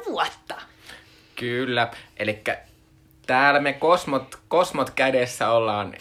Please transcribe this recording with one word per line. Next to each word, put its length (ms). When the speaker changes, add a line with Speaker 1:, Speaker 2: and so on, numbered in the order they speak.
Speaker 1:
vuotta. 560
Speaker 2:
Kyllä, 560
elikkä 420
täällä 320
me 140
kosmot, 760
kosmot 420
kädessä 600
ollaan, 520